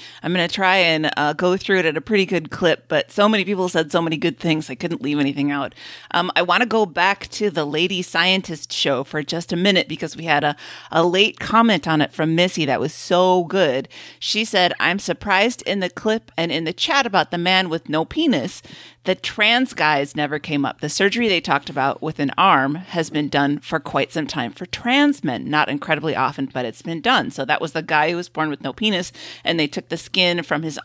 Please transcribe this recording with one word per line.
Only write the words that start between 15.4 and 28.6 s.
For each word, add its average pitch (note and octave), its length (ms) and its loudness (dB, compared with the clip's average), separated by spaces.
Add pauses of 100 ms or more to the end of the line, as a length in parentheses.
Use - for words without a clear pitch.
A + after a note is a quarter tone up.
in G3 160 -2
the F3+ 120 -4
clip - 460 -4
and E3+ 140 -2
in D#3+ 140 -2
the D#3 80 -4
chat C#4 340 0
about F#3+ 240 0
the F3 80 -4
man F#3 300 2
with D#3+ 200 -4
no D#3 160 0
penis A#3 560 0 (440)
that F#3 180 -2
trans A#3+ 500 2
guys D3 440 0
never D3 240 -2
came C#3+ 240 -2
up. - 160 -6
The D#3 80 -4
surgery G3+ 400 0
they F3 120 2
talked C#3+ 300 -2
about C#3 320 -2
with D#3 160 -6
an C#3+ 180 -2
arm D3 380 4
has E3+ 340 -4
been D3 200 -2
done C#3+ 320 0
for - 180 -4
quite - 340 -2
some D#3 140 -4
time B2 240 -6
for - 160 -12
trans C#4+ 560 2
men. C3 260 -2
Not D3+ 200 2
incredibly D3 480 -2
often, C3+ 360 -2
but B2+ 120 -4
it's - 180 -8
been E3 180 -8
done." G#3+ 360 0
So C3+ 80 -4
that D3 160 0
was D#3+ 120 -4
the E3 100 -4
guy D#3 280 2
who F3 60 -2
was F3 140 -8
born D#3 180 -2
with C#3+ 140 -6